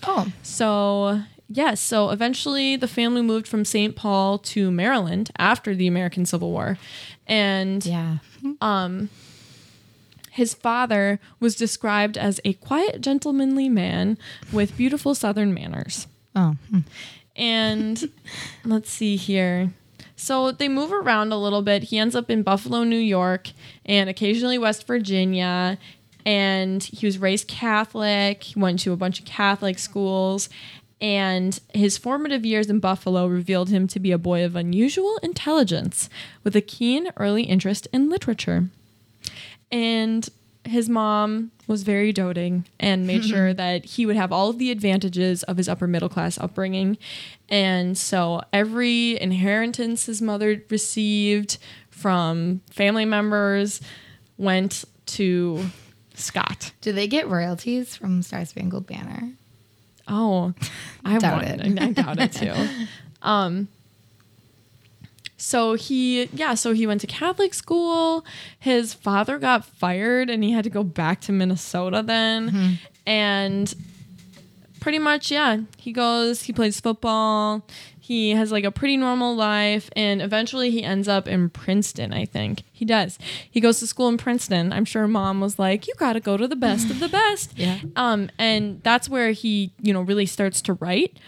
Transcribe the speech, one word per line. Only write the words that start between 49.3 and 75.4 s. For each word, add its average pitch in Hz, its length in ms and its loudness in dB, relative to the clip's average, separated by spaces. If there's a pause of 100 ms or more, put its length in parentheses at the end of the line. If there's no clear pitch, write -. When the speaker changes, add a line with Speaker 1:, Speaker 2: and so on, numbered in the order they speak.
Speaker 2:
his 220 160 -6
mother 214 480 0
received 208 880 0 (320)
from 175 800 0
family 214 360 2
members 208 760 0 (560)
went 190 480 0 (220)
to 175 580 0 (480)
Scott. - 680 -6
Speaker 1:
Do 220 120 -4
they 202 140 -2
get 294 200 0
royalties 180 680 -4
from 185 260 -2
Star 180 240 -6
Spangled 185 400 -6
Banner? - 460 -10 (760)
Speaker 2:
Oh, 196 460 2 (520)
I 208 120 2
Speaker 1:
Doubt 180 260 2
Speaker 2:
want - 180 -4
Speaker 1:
it. 196 200 2
Speaker 2:
I 247 100 2
doubt 190 280 0
it 254 140 2
too. - 200 -2
Speaker 1:
<laughs> - 720 -6
Speaker 2:
Um, 196 400 0 (1700)
so 226 360 0
he, 247 600 0
yeah, 302 200 0
so 226 200 0
he 220 120 2
went 208 160 0
to 202 60 -8
Catholic 359 480 -2
school. 330 680 0 (360)
His 240 340 0
father 214 460 0
got 254 260 2
fired 226 640 0
and 220 140 0
he 208 80 2
had 226 140 2
to 233 40 -4
go 202 140 -2
back 170 380 0
to - 100 -4
Minnesota 185 760 0
then. 226 460 0
Speaker 1:
Mm-hmm. 185 220 4 (340)
Speaker 2:
And 202 640 0 (1080)
pretty 311 200 0
much, 294 320 0
yeah, 269 300 2 (160)